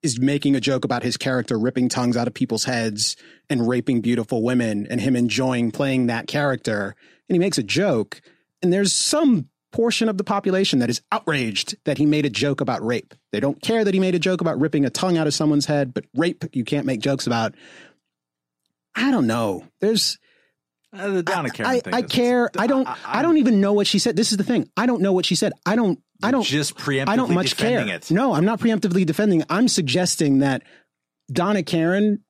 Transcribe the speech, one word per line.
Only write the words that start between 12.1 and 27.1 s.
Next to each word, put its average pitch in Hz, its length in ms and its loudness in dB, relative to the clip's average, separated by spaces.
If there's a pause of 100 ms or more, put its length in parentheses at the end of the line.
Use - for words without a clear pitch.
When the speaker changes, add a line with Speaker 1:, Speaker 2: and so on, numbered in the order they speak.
Speaker 1:
a 143 40 0
joke 139 320 -2
about 120 240 -4
rape. 117 300 -4 (160)
They 104 80 -2
don't 139 220 -2
care 226 220 0
that 202 120 0
he 190 40 2
made 185 160 2
a 175 40 0
joke 185 200 0
about 170 200 -2
ripping 147 260 2
a 123 60 0
tongue 180 260 0
out 160 100 2
of 143 60 0
someone's 151 320 2
head, 143 300 0
but 107 100 -6 (100)
rape, 170 380 -2
you 127 100 -2
can't 143 220 -2
make 127 160 -2
jokes 135 260 -2
about. 113 280 -2 (1400)
I 247 160 0
don't 180 160 2
know. 110 380 -2 (160)
There's 214 360 0 (760)
Speaker 2:
Uh, 196 160 -6
the 185 140 -2
Donna 160 260 -2
Speaker 1:
I, - 0 -
Speaker 2:
Karan - 220 -4
Speaker 1:
I, 254 100 0
Speaker 2:
thing - 120 -6
Speaker 1:
I 247 80 0
Speaker 2:
is, - 100 -6
Speaker 1:
care. 247 460 2
I 220 100 0
don't, 262 200 2
Speaker 2:
I, - 320 -6
Speaker 1:
I - 20 0
don't 330 160 4
even 233 220 4
know 196 140 2
what 202 140 2
she 202 120 2
said. - 160 -2
This - 160 0
is 208 60 -2
the 196 80 -2
thing. - 320 -2
I 214 80 0
don't 240 160 0
know 196 100 2
what 180 140 2
she 185 100 0
said. 190 160 0 (140)
I 190 100 0
don't, 208 240 0 (240)
I 196 40 0
Speaker 2:
You're 240 40 2
Speaker 1:
don't, 254 140 2
Speaker 2:
just 143 260 -2
Speaker 1:
I - 60 -18
don't 147 520 0